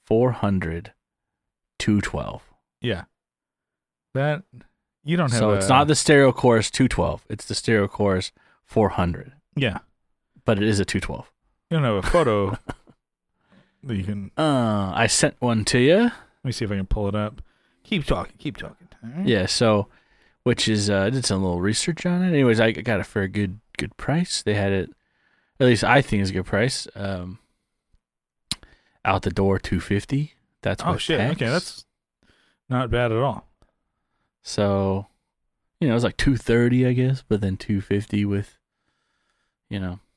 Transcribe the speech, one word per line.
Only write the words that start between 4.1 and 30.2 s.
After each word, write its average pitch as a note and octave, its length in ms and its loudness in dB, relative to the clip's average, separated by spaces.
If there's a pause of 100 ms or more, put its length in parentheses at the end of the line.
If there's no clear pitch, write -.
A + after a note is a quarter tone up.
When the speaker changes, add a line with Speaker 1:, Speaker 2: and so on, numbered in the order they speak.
Speaker 2:
That, C#3+ 260 -2 (640)
you E3 140 -2
don't D#3 120 2
have A#2 100 0
Speaker 1:
So G#2+ 120 4
it's G2 160 2
Speaker 2:
a - 20 4
Speaker 1:
not C#3+ 180 6
the D3+ 80 4
Stereo C#3 360 6
Chorus A#2 400 2
two C3 160 2
twelve. - 420 -4
It's A2 160 -12
the - 80 -8
Stereo G#2 340 0
Chorus G2 440 -2 (340)
four G#2 240 2
hundred. - 440 -4 (220)
Speaker 2:
Yeah. A#2+ 240 -2 (640)
Speaker 1:
But A2 120 2
it G#2 100 2
is G#2 120 2
a F#2 60 0
two - 140 -2
twelve. - 320 -8 (380)
Speaker 2:
You E3 80 -2
don't D3+ 60 0
have G#2 200 0
a - 60 -2
photo A2 480 2 (580)
Speaker 1:
<laughs> - 680 -20
Speaker 2:
that B2+ 120 -6
you F#2+ 80 -4
can G2+ 320 -8
Speaker 1:
Uh, A2+ 600 0
I A2+ 100 2
sent - 340 0
one A2+ 260 0
to B2 140 2
ya. D3 200 6
Speaker 2:
Let A#3+ 120 2 (320)
me B2 80 -4
see A2+ 140 -6
if G2+ 60 -4
I G2+ 40 -2
can F#2+ 120 -4
pull G#2 200 -2
it G2 80 -2
up. G#2 280 -6 (400)
Keep B2+ 220 -4
talking, - 340 -4
keep - 180 -8
talking. - 300 -16 (160)
All A2+ 120 -14
right. F#3+ 120 -6
Speaker 1:
Yeah, G2+ 180 2
so, G#2+ 420 2 (560)
which A2+ 240 0
is, G#2 220 0
uh, G2 120 2
I G2 100 2
did C3 120 -2
some F#2+ 200 -2
little F2 180 -2
research A#2 440 -2
on F3+ 180 0
it. F#3 60 0
Anyways, B2+ 300 4
I A2+ 120 4
got G#2 280 -4
it G#2 60 -4
for - 160 -4
a G2 60 0
good, G2+ 320 -4 (180)
good - 180 -6
price. - 460 -2
They G#2 140 -2
had G2 160 0
it, F#2+ 180 -2 (720)
at C3 80 4
least A#2 160 4
I C3 180 4
think G#2 220 0
is F#2+ 80 -2
a - 20 -6
good F#2 140 -4
price, A#2 480 -2
um, G2 420 -8 (1700)
out G2 160 2
the - 100 -4
door, G2 280 2
two - 200 -4
fifty. C3+ 540 -2 (280)